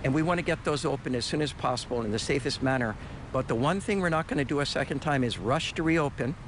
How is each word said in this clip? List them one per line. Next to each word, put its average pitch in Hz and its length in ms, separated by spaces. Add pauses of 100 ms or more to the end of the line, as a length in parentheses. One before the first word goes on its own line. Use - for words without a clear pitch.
And 131 100
we 156 80
want 170 160
to 175 60
get 165 200
those 151 220
open 135 300
as 117 100
soon 151 160
as 147 100
possible 123 520
in 107 80
the 107 80
safest 139 420
manner. 127 340 (380)
But 131 140
the 120 80
one 151 240
thing 196 220
we're 175 80
not 160 180
gonna 143 180
do 143 140
a 143 80
second 143 320
time 139 240
is 107 160
rush 123 340
to - 80
reopen 156 540 (120)